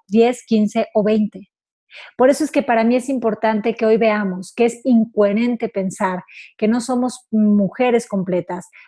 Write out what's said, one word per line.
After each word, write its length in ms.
diez, 380
quince 480
o 100
veinte. 460
Por 140
eso 140
es 60
que 120
para 220
mí 120
es 120
importante 680
que 120
hoy 100
veamos 580
que 120
es 180
incoherente 840
pensar 560
que 120
no 120
somos 500
mujeres 760
completas 600